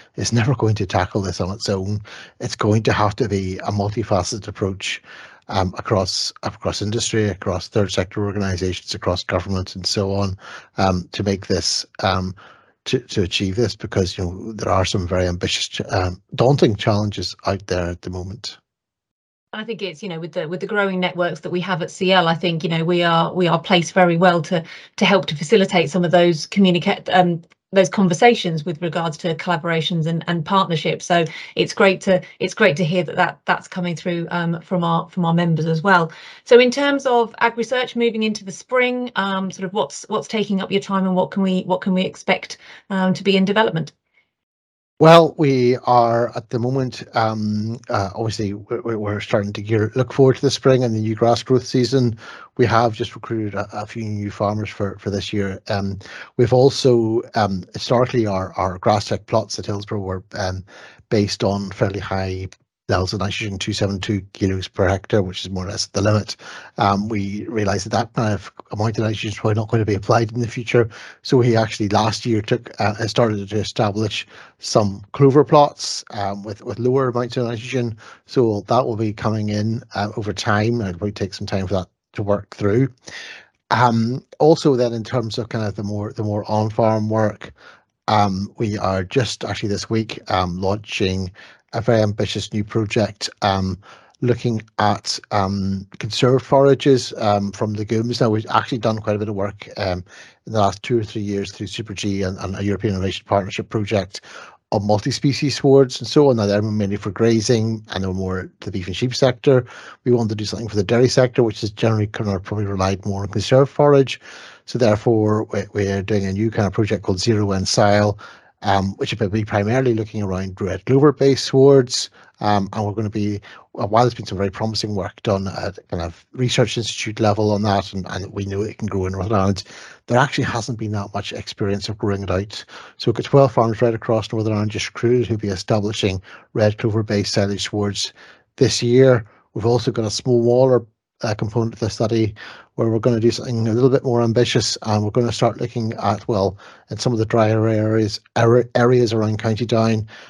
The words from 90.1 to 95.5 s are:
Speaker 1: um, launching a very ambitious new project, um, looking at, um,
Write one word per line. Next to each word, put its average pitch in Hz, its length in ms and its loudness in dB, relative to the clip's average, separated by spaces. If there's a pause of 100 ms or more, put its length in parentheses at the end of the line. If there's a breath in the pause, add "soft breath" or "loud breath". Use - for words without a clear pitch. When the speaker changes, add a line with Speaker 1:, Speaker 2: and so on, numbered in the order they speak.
Speaker 1:
um, 90 280 0
launching 95 720 -2 (440 loud breath)
a 117 80 -4
very 113 180 4
ambitious 104 540 -2
new 104 100 -2
project, 104 640 -2 (140)
um, 95 360 0 (440 loud breath)
looking 120 400 0 (160)
at, - 420 0 (120)
um, 98 540 0 (120)